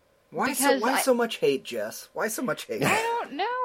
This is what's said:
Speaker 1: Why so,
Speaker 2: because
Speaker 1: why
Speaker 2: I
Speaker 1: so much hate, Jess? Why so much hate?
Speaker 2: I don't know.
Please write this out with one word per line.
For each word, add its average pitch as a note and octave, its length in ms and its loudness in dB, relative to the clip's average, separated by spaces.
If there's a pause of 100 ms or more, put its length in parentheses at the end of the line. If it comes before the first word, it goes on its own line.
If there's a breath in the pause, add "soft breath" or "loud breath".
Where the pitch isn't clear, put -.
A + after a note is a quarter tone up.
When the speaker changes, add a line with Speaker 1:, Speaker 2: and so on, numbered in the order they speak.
(300)
Speaker 1:
Why G#3+ 220 -2
so, C4 160 0
Speaker 2:
because C4+ 140 4
Speaker 1:
why A#3+ 120 2
Speaker 2:
I - 60 2
Speaker 1:
so B3+ 140 4
much A#3 240 -2
hate, C#3+ 260 2
Jess? A2+ 480 -8
Why G3 160 -2
so C#4 140 -6
much D#3 240 -4
hate? G#3+ 180 -2
Speaker 2:
I G#4+ 160 4
don't A4+ 320 -4
know. D#4+ 120 -4 (200)